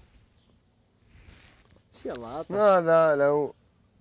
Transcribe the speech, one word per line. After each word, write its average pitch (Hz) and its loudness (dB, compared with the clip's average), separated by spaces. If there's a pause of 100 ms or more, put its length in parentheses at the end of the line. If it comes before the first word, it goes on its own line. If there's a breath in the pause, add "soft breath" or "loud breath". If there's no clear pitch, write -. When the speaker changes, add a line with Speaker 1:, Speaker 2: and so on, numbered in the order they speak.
(1900)
Speaker 1:
إيش - -20
يلا، 123 -14
عطنا. 160 -10
Speaker 2:
ماذا 165 2
لو 143 0 (460)